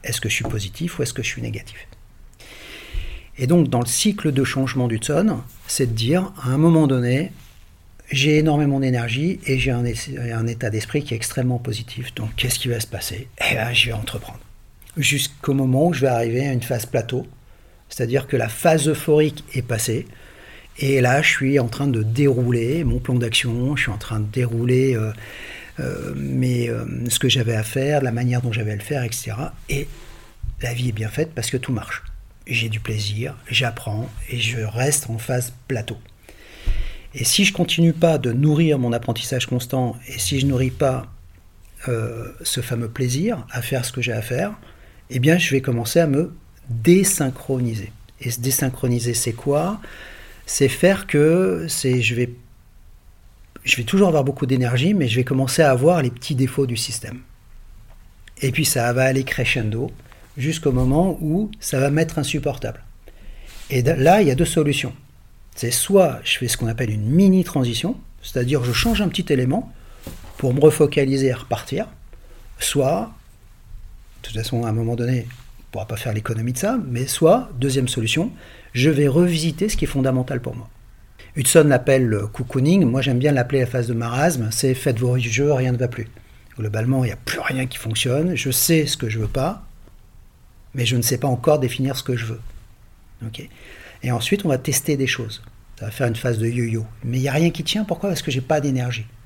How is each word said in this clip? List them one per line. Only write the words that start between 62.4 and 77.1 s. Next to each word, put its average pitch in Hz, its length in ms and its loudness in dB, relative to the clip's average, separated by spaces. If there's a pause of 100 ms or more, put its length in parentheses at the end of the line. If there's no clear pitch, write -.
Et 127 120 2
d-, 147 140 2
là, 170 260 8
il 165 60 6
y - 20 6
a 127 40 2
deux 160 100 2
solutions. 147 480 0 (640)
C'est 120 160 -4
soit 170 540 4
je - 140 0
fais 123 100 -2
ce - 80 0
qu'on 120 100 -2
appelle 113 240 -2
une 107 160 -2
mini 185 380 6
transition, 131 520 -2 (260)
c'est-à-dire 127 420 0
je 120 80 0
change 220 280 2
un 196 80 2
petit 175 240 -4
élément 135 400 0 (680)
pour 123 160 0
me 139 60 2
refocaliser 139 680 4
et 123 60 0
repartir, - 520 -6 (720)
soit, 151 540 0 (1080)
de - 60 -12
toute 110 80 -8
façon, 117 280 -2
à 113 60 -2
un - 20 0
moment 113 240 0
donné, 120 320 -2
on - 320 -18
ne - 120 -20
pourra 104 140 -8
pas 110 100 -6
faire 107 160 -6
l'économie 113 400 -4
de 123 60 -6
ça, 233 200 0 (100)
mais 123 180 -2
soit, 208 440 4 (100)